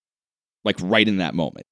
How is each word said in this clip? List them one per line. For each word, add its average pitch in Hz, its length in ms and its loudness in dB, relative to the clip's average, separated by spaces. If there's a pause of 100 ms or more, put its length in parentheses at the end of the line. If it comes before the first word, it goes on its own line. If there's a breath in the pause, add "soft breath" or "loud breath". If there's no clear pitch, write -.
(640)
Like, 104 160 0
right 107 260 2
in 104 120 0
that 85 160 -4
moment. 78 380 -6